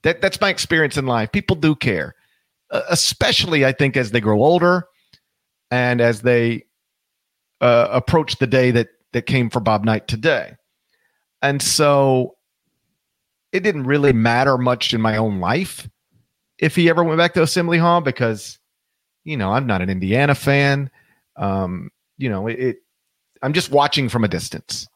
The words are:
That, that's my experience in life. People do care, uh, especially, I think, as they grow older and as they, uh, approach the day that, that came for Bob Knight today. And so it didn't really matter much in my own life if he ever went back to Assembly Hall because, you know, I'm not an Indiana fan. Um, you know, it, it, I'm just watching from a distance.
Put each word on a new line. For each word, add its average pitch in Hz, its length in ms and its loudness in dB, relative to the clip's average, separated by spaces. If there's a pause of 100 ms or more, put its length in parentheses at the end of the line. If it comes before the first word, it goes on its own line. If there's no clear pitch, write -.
That, 170 180 -2
that's - 220 -2
my 202 80 0
experience 160 480 -2
in 135 80 -4
life. 117 260 -2
People 190 240 -2
do 151 200 2
care, 82 400 -4 (560)
uh, - 180 -2
especially, 151 760 0
I 135 40 2
think, 139 260 0
as 120 120 -2
they 117 100 0
grow 107 240 2
older 175 440 2 (840)
and 123 320 0
as 117 200 2
they, 117 420 2 (1000)
uh, 120 300 4
approach 147 480 0
the 135 80 0
day 127 240 2
that, 117 160 2 (260)
that 120 140 -4
came 120 240 0
for 123 80 -2
Bob 107 260 0
Knight 110 220 -2
today. 117 480 -4 (880)
And 139 180 0
so 139 760 2 (1160)
it 190 80 -2
didn't 180 240 -2
really 143 300 2
matter 120 440 2
much 123 340 -2
in 113 100 -2
my 110 160 0
own 107 220 -2
life 123 480 -4 (680)
if 160 180 -2
he 170 140 4
ever 165 140 2
went 160 160 0
back 170 160 0
to 185 80 2
Assembly 170 340 0
Hall 170 240 2
because, 120 560 -4 (680)
you 156 120 -10
know, 101 160 -2
I'm 131 160 -2
not 95 140 0
an 92 80 -4
Indiana 107 460 0
fan. 139 540 0 (460)
Um, 95 540 -6 (280)
you 135 120 -4
know, 101 180 -4
it, 117 120 -8
it, 127 180 -4 (640)
I'm 135 100 -4
just 170 200 -4
watching 139 360 0
from 113 160 -2
a 104 60 0
distance. - 680 -10